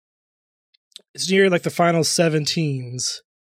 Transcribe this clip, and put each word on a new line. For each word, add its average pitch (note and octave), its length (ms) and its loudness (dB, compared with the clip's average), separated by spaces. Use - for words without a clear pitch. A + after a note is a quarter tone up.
it's D3+ 160 -8
near, G3 200 4
like, F3 140 0
the E3 60 -4
final E3+ 340 2
seven D#3 420 0
teams. B2+ 760 -4